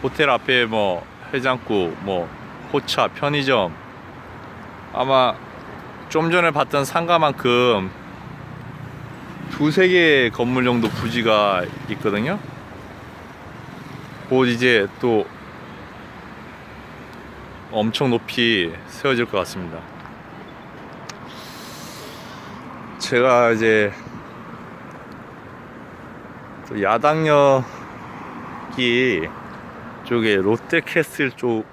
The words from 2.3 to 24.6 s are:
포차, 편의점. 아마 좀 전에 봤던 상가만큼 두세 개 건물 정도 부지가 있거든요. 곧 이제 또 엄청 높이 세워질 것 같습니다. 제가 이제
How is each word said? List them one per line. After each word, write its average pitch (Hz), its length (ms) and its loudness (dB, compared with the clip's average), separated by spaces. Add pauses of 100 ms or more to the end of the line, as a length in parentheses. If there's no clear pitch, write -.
포차, 135 380 2
편의점. 135 680 2 (1160)
아마 127 420 4 (760)
좀 165 200 2
전에 170 220 4
봤던 143 320 2
상가만큼 123 1040 4 (1600)
두세 156 380 4
개 151 440 8
건물 127 300 2
정도 120 260 4
부지가 107 760 4 (240)
있거든요. 110 500 0 (1900)
곧 127 180 6
이제 120 400 4 (140)
또 113 260 4 (2500)
엄청 113 380 2
높이 113 640 2 (140)
세워질 123 380 0
것 104 140 -2
같습니다. 85 420 -4 (3250)
제가 123 540 6
이제 107 400 6 (2750)